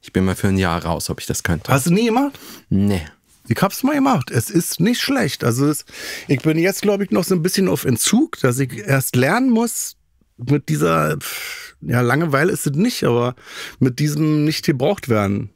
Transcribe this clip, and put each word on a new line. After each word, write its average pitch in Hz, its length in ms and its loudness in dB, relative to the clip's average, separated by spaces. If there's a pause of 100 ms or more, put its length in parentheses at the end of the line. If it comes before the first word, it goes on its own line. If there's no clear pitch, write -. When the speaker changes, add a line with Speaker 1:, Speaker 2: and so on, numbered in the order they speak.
Speaker 1:
ich - 120 -20
bin 92 120 2
mal 95 100 0
für - 120 -2
ein 95 100 2
Jahr 87 260 0
raus, 82 280 -4
ob - 80 -6
ich - 80 -12
das - 160 -6
könnte. - 280 -2
Speaker 2:
Hast 131 140 2
du 175 80 2
nie 220 120 2
gemacht? 262 340 0 (300)
Speaker 1:
Nee. 98 320 2 (480)
Speaker 2:
Ich - 120 0
hab's - 220 -2
mal 285 120 2
gemacht. 269 360 0
Es - 180 -2
ist - 300 -2
nicht 220 220 0
schlecht. 233 420 -2
Also 131 240 2
es, 151 160 -2 (460)
ich 139 140 2
bin 156 140 2
jetzt, 185 240 0
glaub 202 200 2
ich, 196 100 -4
noch 196 140 2
so 185 100 0
ein 170 60 0
bisschen 185 260 0
auf 180 160 0
Entzug, 202 560 2
dass 123 180 2
ich 135 200 -2
erst 139 400 0
lernen 202 320 2
muss, 226 480 0 (400)
mit 135 320 0
dieser, 156 480 2
pff, - 640 -12
ja, 120 180 0
Langeweile 139 540 2
ist - 140 -4
es 147 60 0
nicht, 214 300 0
aber 120 320 2 (440)
mit 131 200 2
diesem 151 460 0
nicht 156 200 -2
gebraucht 139 440 0
werden 104 460 0